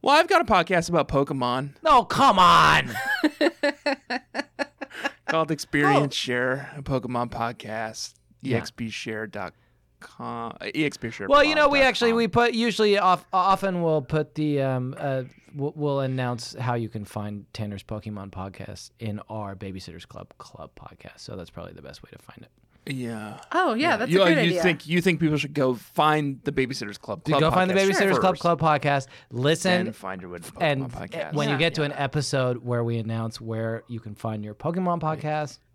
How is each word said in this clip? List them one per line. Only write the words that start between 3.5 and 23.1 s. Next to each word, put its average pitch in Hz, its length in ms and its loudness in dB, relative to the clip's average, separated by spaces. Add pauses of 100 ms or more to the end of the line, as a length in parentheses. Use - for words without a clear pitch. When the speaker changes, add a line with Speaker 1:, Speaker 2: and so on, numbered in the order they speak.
Speaker 1:
called 160 240 0
Experience 147 480 2
Speaker 3:
Cool. 143 120 0
Speaker 1:
Share, 127 640 -4
a 147 60 -12
Pokemon 123 480 -4
podcast. 113 840 -8 (260)
Speaker 2:
Yeah. 127 180 -2
Speaker 1:
E - 20 0
X - 100 -10
P 113 220 -10
share 110 340 -8
dot 98 280 -10 (460)
com. 117 640 -10
Uh, 101 140 -8
E 151 100 0
X 143 100 -4
P 117 140 -8
share 101 180 -10
Speaker 2:
Well, 285 160 6
you 311 120 2
know, 302 140 4
we 285 100 4
Speaker 1:
pod 269 60 6
dot 262 40 6
Speaker 2:
actually, 233 220 2
Speaker 1:
com. 226 60 2
Speaker 2:
we 233 100 2
put, 233 260 2
usually 214 460 2
off, 180 340 2
often 190 480 2
we'll 156 220 2
put 151 320 -2
the, 147 260 0
um, 131 380 -2
uh, 135 240 -4 (320)
we'll, 143 200 -4
we'll 147 260 -2
announce 127 520 -4
how 123 220 -4
you 113 120 -4
can 107 160 -10
find 104 480 -10
Tanner's 104 300 -8
Pokemon 104 480 -10
podcast 95 680 -14
in 107 280 -8
our 104 280 -10
Babysitters 92 520 -14
Club - 300 -18
Club - 320 -18 (100)
podcast. - 420 -20
So - 140 -14
that's 87 140 -14
probably 87 240 -16
the 85 80 -20
best - 220 -18
way - 80 -20
to - 80 -20
find - 240 -20
it. - 80 -20 (380)
Speaker 1:
Yeah. 117 500 -10 (120)